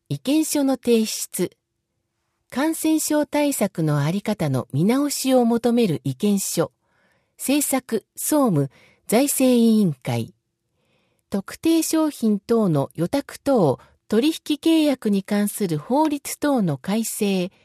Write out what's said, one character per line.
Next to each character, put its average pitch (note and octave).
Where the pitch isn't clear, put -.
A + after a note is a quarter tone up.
意 C#3+
見 D#4
書 D4
の C4+
提 A#3
出。 -
感 D#4
染 D#4
症 D4+
対 D4
策 F#3+
の D3
あ C#3+
り G3
方 G3
の C3
見 C#3+
直 C4+
し C4
を B3+
求 A#3
め A#3+
る D#3+
意 C3+
見 G3+
書。 -
政 C#4
策、 -
総 C#4+
務、 C#3+
財 B3+
政 B3+
委 A3+
員 E3+
会。 A#2+
特 -
定 E4
商 D#4
品 G#3+
等 A3+
の C#3+
予 D#3+
託 -
等、 F#3+
取 A#3+
引 D#4
契 E4
約 C4
に G3
関 G#3
す G#3
る D#3+
法 D4
律 -
等 C#4
の D#3
改 G#3+
正、 F#3+